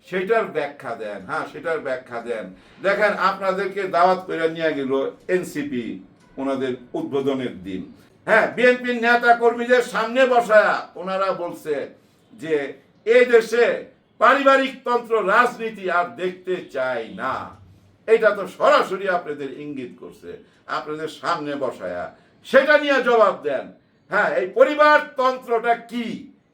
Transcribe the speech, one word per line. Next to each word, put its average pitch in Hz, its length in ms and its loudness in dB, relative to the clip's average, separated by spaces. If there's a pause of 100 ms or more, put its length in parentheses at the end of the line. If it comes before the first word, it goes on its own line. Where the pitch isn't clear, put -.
(100)
সেটার 196 360 0
ব্যাখ্যা 139 500 -8
দেন। 101 300 -10
হ্যাঁ, 143 260 -6
সেটার - 280 -6
ব্যাখ্যা 127 420 -8
দেন। 107 320 -8 (300)
দেখেন, 196 300 0
আপনাদেরকে 190 680 -2
দাওয়াত 180 440 2
করে 165 220 -2
নিয়ে 160 240 -2
গেল 135 380 -2 (160)
এনসিপি 139 720 -6 (380)
ওনাদের 135 380 -4 (180)
উদ্বোধনের 131 680 -4
দিন। 92 300 -10 (320)
হ্যাঁ, 202 300 2
বিএনপির 247 400 2
নেতা 240 400 4
কর্মীদের 233 460 2
সামনে 226 440 0
বসায়া 208 720 4
ওনারা 190 380 -4
বলছে 156 560 -6 (440)
যে 143 400 -4 (320)
এই 247 200 6
দেশে 233 600 2 (320)
পারিবারিক 269 680 4
তন্ত্র 226 440 -2
রাজনীতি 220 640 0
আর 175 240 -2
দেখতে 180 560 -6
চাই 123 420 -6
না। 107 360 -8 (580)
এটা 214 220 6
তো 196 180 -6
সরাসরি 196 640 0
আপনাদের 143 500 -6
ইঙ্গিত 143 400 -12
করছে, 85 440 -18 (240)
আপনাদের 151 400 -8
সামনে 147 480 -6
বসায়া। 104 600 -8 (280)
সেটা 277 340 4
নিয়ে 285 260 2
জবাব 220 400 4
দেন। 135 280 -4 (380)
হ্যাঁ, 185 260 0
এই 185 120 -2
পরিবারতন্ত্রটা 233 1300 2
কি - 560 -10 (220)